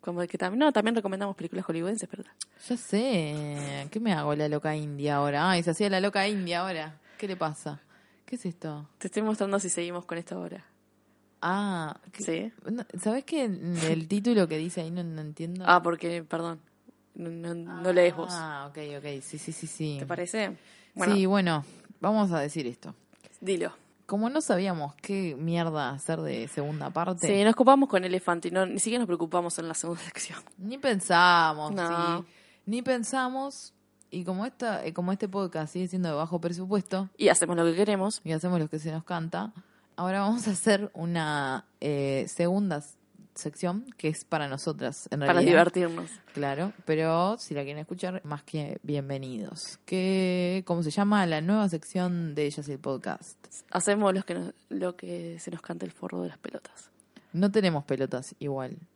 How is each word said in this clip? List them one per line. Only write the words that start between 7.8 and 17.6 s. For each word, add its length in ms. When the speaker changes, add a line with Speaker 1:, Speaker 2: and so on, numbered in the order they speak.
Speaker 2:
¿Qué 100
es 100
esto? 520
Speaker 1:
Te 100
estoy 160
mostrando 360
si 100
seguimos 340
con 140
esto 180
ahora. 300
Speaker 2:
Ah, 540
¿qué? 120
Speaker 1:
Sí. 280
Speaker 2:
No, 140
¿sabés 220
que 220
en 320
el 320
título 400
que 80
dice 240
ahí 100
no, 140
no 160
entiendo? 440
Speaker 1:
Ah, 160
porque, 400
perdón, 380
no, 140
no, 240
no 400